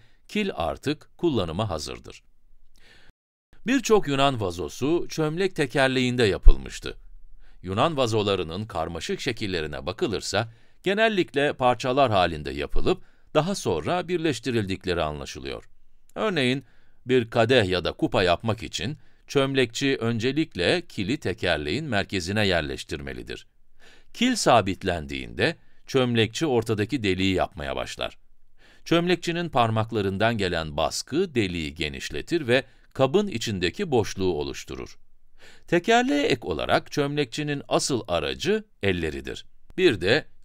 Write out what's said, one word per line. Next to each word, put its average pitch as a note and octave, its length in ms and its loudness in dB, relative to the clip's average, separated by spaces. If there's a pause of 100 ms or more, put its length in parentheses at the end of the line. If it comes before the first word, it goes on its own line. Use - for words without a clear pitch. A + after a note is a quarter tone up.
(280)
kil G#3 260 -2
artık E2 640 -6
kullanıma G#2 520 0
hazırdır. C2+ 540 -10 (1400)
Birçok A3 400 4
Yunan C#3 340 2
vazosu F#2+ 680 -2
çömlek D#3+ 460 -2
tekerleğinde C3 680 2
yapılmıştı. C#2 760 6 (640)
Yunan B2 360 0
vazolarının G2+ 680 0
karmaşık E2+ 560 -6
şekillerine E2 640 -4
bakılırsa, G2+ 680 -4 (300)
genellikle F#3+ 720 0
parçalar B2+ 580 2
halinde E2 400 2
yapılıp C#2+ 520 4 (300)
daha D#3+ 220 2
sonra B2 520 -2
birleştirildikleri A2+ 960 -2
anlaşılıyor. C#2 640 -8 (460)
Örneğin, C#3+ 500 0 (400)
bir B2 240 2
kadeh A#2 360 4
ya F2+ 200 0
da D#2+ 60 0
kupa B2 320 0
yapmak F2+ 400 2
için F#2 340 -6 (300)
çömlekçi C3+ 720 0
öncelikle A#2+ 880 0
kili A2 300 -4
tekerleğin F2+ 680 -2
merkezine G2+ 600 -2
yerleştirmelidir. C#2 1000 -4 (640)
Kil B3 220 0
sabitlendiğinde F2+ 1200 0 (320)
çömlekçi A#2+ 580 2
ortadaki A2+ 580 0
deliği F#2+ 300 2
yapmaya D2 420 -4
başlar. B1 420 -8 (680)
Çömlekçinin E3+ 640 0
parmaklarından A2 880 0
gelen E2 400 -2
baskı C#3 580 -2
deliği F2 400 -2
genişletir D#2 720 -6
ve B2+ 160 2 (340)
kabın D3 300 2
içindeki A2 640 -2
boşluğu F#2+ 420 2
oluşturur. C#2 640 -8 (680)
Tekerleğe B3 560 2
ek C3+ 240 0
olarak D#2+ 440 -2
çömlekçinin D3 760 -4
asıl C3+ 400 0
aracı E2+ 560 -2 (200)
elleridir. D2+ 600 -2 (320)
Bir D3+ 240 4
de G#2+ 240 2 (200)